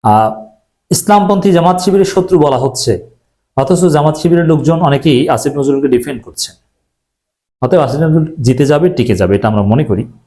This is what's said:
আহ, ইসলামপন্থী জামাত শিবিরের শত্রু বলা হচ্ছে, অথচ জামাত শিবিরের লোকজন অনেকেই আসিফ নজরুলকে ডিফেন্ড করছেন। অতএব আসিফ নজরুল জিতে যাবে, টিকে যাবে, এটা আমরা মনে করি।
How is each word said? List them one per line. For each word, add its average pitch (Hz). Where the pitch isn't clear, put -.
আহ, 110
ইসলামপন্থী 196
জামাত 175
শিবিরের 196
শত্রু 185
বলা 139
হচ্ছে, 123
অথচ 165
জামাত 151
শিবিরের 170
লোকজন 160
অনেকেই 139
আসিফ 131
নজরুলকে 139
ডিফেন্ড 127
করছেন। -
অতএব 175
আসিফ 139
নজরুল 156
জিতে 123
যাবে, 151
টিকে 104
যাবে, 95
এটা -
আমরা 107
মনে 117
করি। 104